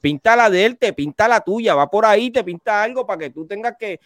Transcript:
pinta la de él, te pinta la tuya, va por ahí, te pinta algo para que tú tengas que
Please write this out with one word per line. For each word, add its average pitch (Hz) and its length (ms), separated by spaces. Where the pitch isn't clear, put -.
pinta 147 340
la 233 140
de 190 160
él, 240 140
te 214 120
pinta 147 360
la 233 140
tuya, 208 340
va 143 120
por 208 160
ahí, 220 280
te 240 120
pinta 185 380
algo 247 240
para 190 140
que 151 100
tú 151 160
tengas 220 340
que 196 260